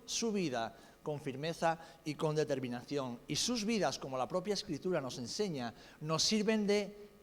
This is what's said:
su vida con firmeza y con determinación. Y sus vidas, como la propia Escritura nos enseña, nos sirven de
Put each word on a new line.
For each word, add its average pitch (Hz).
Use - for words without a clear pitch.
su -
vida 127
con 147
firmeza 156
y 147
con 151
determinación. 131
Y 151
sus 226
vidas, 190
como 131
la 127
propia 185
Escritura 175
nos 123
enseña, 127
nos 156
sirven 214
de 202